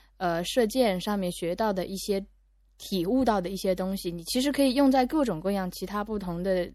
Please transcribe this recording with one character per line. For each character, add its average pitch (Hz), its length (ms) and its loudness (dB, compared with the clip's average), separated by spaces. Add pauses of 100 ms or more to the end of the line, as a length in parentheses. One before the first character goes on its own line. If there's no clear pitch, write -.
(180)
呃， 175 260 -2
射 226 240 2
箭 208 340 2
上 208 160 0
面 180 140 -2
学 170 240 -4
到 214 180 0
的 185 140 -4
一 196 100 -8
些， 196 260 -2 (540)
体 180 300 -2
悟 254 180 2
到 214 160 4
的 175 80 -4
一 196 80 -6
些 190 160 0
东 190 240 -4
西， 180 140 -6
你 170 140 -8
其 - 140 -2
实 277 120 0
可 277 100 2
以 262 140 4
用 277 160 6
在 262 120 4
各 285 220 2
种 170 160 -2
各 196 120 -2
样 190 180 -2
其 - 120 -12
他 202 200 -4
不 208 160 -6
同 180 240 -4
的 185 200 2 (120)